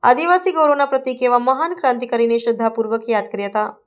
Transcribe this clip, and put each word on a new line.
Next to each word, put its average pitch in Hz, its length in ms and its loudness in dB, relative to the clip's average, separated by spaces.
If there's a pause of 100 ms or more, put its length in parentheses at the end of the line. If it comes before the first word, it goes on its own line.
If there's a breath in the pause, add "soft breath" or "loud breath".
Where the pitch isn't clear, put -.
આદિવાસી 349 560 2
ગૌરવના 285 340 2
પ્રતીક 254 380 -2
એવા 240 120 2
મહાન 277 320 0
ક્રાંતિકારીને 233 680 0
શ્રદ્ધાપૂર્વક 226 720 -2
યાદ 202 180 -4
કર્યા 202 200 -6
હતા. 214 160 -2 (160)